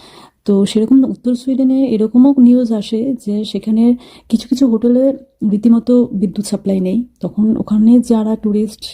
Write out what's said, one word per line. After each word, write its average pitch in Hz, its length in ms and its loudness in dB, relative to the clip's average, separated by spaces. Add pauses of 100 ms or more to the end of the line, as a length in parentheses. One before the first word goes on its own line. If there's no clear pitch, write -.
(460)
তো 196 200 2
সেরকম 220 380 0
উত্তর 240 320 -4
সুইডেনে 262 520 -2
এরকমও 233 500 2
নিউজ 247 360 4
আসে 226 400 -4 (120)
যে 208 200 -4
সেখানে 220 500 0 (340)
কিছু - 180 -2
কিছু 262 200 0
হোটেলে 240 360 0 (480)
রীতিমতো 233 640 2
বিদ্যুৎ 202 320 -6
সাপ্লাই 196 340 -4
নেই, 196 280 -4 (120)
তখন 214 380 -2
ওখানে 220 420 2
যারা 220 360 0
টুরিস্ট 214 480 -6 (100)